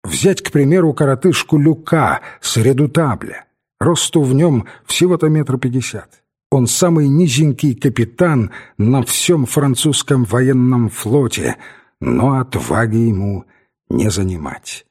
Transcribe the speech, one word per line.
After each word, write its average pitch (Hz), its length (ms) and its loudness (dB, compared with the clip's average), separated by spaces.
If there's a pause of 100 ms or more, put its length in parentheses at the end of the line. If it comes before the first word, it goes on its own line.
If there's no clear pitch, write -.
Взять, - 380 -2
к - 100 -10
примеру, 151 420 2
коротышку 147 640 0
Люка 147 640 0 (200)
с - 160 -4
Редутабля. 135 880 0 (340)
Росту 160 420 0
в 131 120 0
нём 143 340 2 (180)
всего-то 170 420 0
метр 151 300 0
пятьдесят. - 680 -6 (260)
Он 131 180 2
самый 165 420 2
низенький 139 680 2
капитан 131 760 0 (260)
на 123 260 2
всём 151 420 0
французском 139 800 0
военном 123 680 2
флоте, 107 680 -2 (420)
но 127 400 0
отваги 117 580 -2
ему 101 480 -2 (440)
не 107 200 0
занимать. 90 800 -8